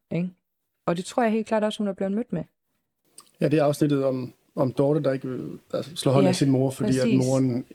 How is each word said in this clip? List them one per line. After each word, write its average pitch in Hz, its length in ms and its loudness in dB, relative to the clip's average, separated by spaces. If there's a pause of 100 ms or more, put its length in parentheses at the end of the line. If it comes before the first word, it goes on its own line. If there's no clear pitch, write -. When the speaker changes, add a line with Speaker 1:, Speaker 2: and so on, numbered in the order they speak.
(120)
Speaker 1:
ikke? 175 180 -4 (560)
Og 175 120 -2
det 185 80 -8
tror - 180 -2
jeg 220 80 2
helt 220 160 -2
klart 214 160 -2
også, 214 140 -4
hun 214 100 -4
er 196 60 -4
blevet 196 180 -6
mødt 214 220 -6
med. 160 100 -6 (960)
Speaker 2:
Ja, 160 80 2
det 151 120 2
er 147 40 4
afsnittet 143 420 2
om, 127 280 -4 (220)
om 131 180 0
Dorte, 147 300 0
der 135 100 0
ikke 135 160 -6
vil, - 300 -10 (140)
altså, - 220 -6
slå - 160 0
hånd 131 120 6
Speaker 1:
Ja, 180 60 6
Speaker 2:
af 180 60 2
sin 139 160 2
mor, 131 180 2
fordi 131 280 -2
at 131 40 2
Speaker 1:
præcis. 127 260 2
Speaker 2:
moren 131 480 0